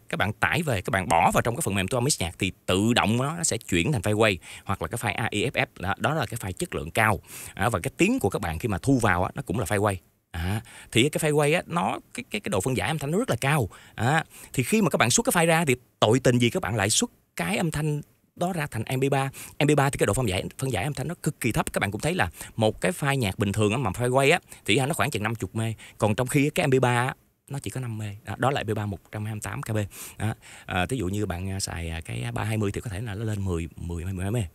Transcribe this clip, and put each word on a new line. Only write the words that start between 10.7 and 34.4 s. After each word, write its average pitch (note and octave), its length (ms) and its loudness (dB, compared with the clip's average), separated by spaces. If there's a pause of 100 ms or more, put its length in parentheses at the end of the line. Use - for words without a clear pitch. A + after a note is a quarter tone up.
Thì C3 160 6
cái D#3+ 220 -2
file D3 60 2
wave D3 180 4
á, F3 120 0
nó, F#3 320 -2 (160)
cái, B3 160 -10
cái, - 100 -4
cái A3 100 -6
độ G#2 100 0
phân C3 160 0
giải G2 120 -2
âm D#3 100 -2
thanh C#3 120 -4
nó F3 80 0
rất B3 120 0
là C3+ 60 0
cao. C3+ 320 0 (280)
Đó. C#3 260 2 (300)
Thì C3 100 0
khi G#3+ 200 2
mà D#3+ 80 2
các - 60 2
bạn B2 140 4
xuất - 160 2
cái F#3 180 2
file E3 40 4
ra E3 160 4
thì B2+ 100 4 (260)
tội A#2 200 6
tình B2 180 6
gì A#2+ 120 4
các F#3 120 -2
bạn A2+ 140 -4
lại G#2 140 2
xuất A#3+ 200 0 (260)
cái F3 200 -2
âm F#3 140 0
thanh D3 300 -2 (360)
đó F3+ 160 -2
ra D3+ 140 -4
thành A2+ 160 -4 (140)
M C3 40 0
P C#3 100 2
ba. C3+ 200 2 (340)
M C#3+ 40 6
P D3 80 6
ba C#3 140 4
thì - 80 -2
cái A#3+ 80 2
độ G3+ 80 4
phân B2+ 140 2
giải, F#2 160 0 (140)
phân C3+ 140 -2
giải F#2+ 120 0
âm C#3+ 100 -4
thanh C3 140 -6
nó E3+ 140 -6
cực - 180 -4
kỳ F#3 120 0
thấp. - 200 0
Các F#3+ 80 -2
bạn G2+ 100 0
cũng G#2 100 -4
thấy D#3 140 0
là G#2 160 0 (260)
một A2 240 2
cái F#3 120 0
file C#3 220 -2
nhạc G#2+ 240 0
bình G2+ 140 2
thường G#2 200 2
á, A#2+ 60 0
mà A#2 120 -2
file B2 200 -2
wave C#3 220 4
á, F3+ 80 2 (240)
thì G2+ 120 4
nó C#3 180 0
khoảng - 160 0
chừng G2+ 120 -4
năm A2 120 -2
chục - 200 -6
mê. A2+ 200 -2 (240)
Còn G#2 160 4
trong B2+ 120 0
khi C#3+ 240 2
cái E3+ 160 0
M C#3 40 2
P C3 100 6
ba B2 260 2
á, C#3 80 -4 (340)
nó C#3 100 -8
chỉ - 120 -8
có B2+ 100 -6
năm A#2 180 -8
mê. G#2 260 -8
Đó, G#2 140 -10
đó B2 120 2
là C3+ 120 0
M - 40 -8
P G#2+ 100 0
ba G#2+ 100 -2
một F#2+ 120 -4 (140)
trăm G#2+ 120 -6
hai A2 100 -6
mươi G#2 100 -10
tám G#2 180 -8
K A2 120 -4
B. G#2+ 40 0 (400)
Đó. A2 160 -2 (320)
À, F#2 200 -2
thí C3 100 -4
dụ F2+ 120 -2
như G#2 180 -2
bạn, F#2 240 -6
à, F#2+ 100 -6
xài, E2+ 300 -6
à, E2 100 -6
cái A#2 320 -8
ba A2 120 -4
hai A2 120 -2
mươi G#2 160 0
thì - 80 -6
có A2+ 100 -8
thể G2 100 -6
là A2+ 140 -8
nó A2 100 -6
lên G#2 200 -4
mười, E2+ 320 -2
mười, E2 280 -6
mười F#2+ 200 -6
hai G2 60 -4
mê. A#2 140 -2 (100)